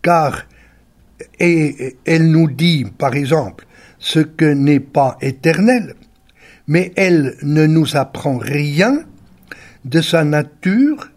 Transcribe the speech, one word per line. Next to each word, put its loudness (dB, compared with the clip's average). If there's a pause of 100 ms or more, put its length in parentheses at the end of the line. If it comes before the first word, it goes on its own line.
car, -2 (920)
et, 0
elle 2
nous 4
dit, 0 (140)
par -2
exemple, -2 (320)
ce -2
que -2
n'est 2
pas -2
éternel, 0 (720)
mais 0
elle 0
ne 2
nous 2
apprend -4
rien -2 (800)
de 0
sa 0
nature -2